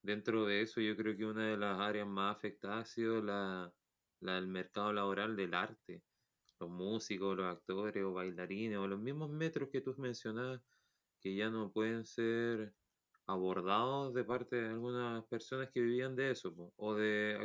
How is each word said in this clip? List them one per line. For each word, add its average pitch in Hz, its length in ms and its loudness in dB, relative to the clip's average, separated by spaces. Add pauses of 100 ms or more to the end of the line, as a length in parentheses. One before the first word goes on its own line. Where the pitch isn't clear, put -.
dentro 107 440 2
de 101 160 4
eso 113 200 0
yo 107 160 4
creo 107 180 0
que 107 100 -2
una 110 220 0
de 107 100 2
las 101 220 0
áreas 104 280 0
más 98 280 0
afectadas 107 540 -4
ha - 40 -16
sido 113 280 2
la, 95 500 -2 (480)
la 92 160 -2
del 92 120 0
mercado 98 460 -2
laboral 101 420 2
del 92 180 0
arte. 87 480 -4 (580)
Los 87 120 -6
músicos, 98 680 -2
los 95 180 0
actores 98 480 -2
o 95 100 0
bailarines, 92 680 -2
o 98 80 0
los 98 120 0
mismos 143 300 -2
metros 151 420 -2
que 131 100 0
tú 131 160 -2
mencionabas, 123 640 -4 (600)
que 95 140 0
ya 107 160 2
no 107 200 -2
pueden 113 340 2
ser 117 680 0 (540)
abordados 98 880 2
de 123 100 2
parte 123 320 -2
de 113 120 0
algunas 117 580 -2
personas 131 440 -4
que 123 100 2
vivían 127 340 2
de 135 160 2
eso, 87 240 -4
po, 87 220 -12
o 107 180 0
de 107 500 2